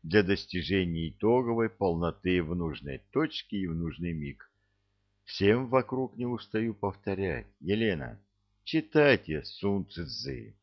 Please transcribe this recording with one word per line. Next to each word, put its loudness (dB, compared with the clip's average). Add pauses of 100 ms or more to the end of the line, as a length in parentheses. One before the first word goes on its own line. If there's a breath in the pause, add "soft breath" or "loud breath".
для 6
достижения -2
итоговой 2
полноты 0
в -4
нужной -6 (120)
точке -4
и -2
в -4
нужный -4
миг. -10 (760)
Всем 2
вокруг 0
не -4
устаю -2
повторять: -2 (140)
«Елена, 0 (460)
читайте 4
Сун -2
Цзы. -10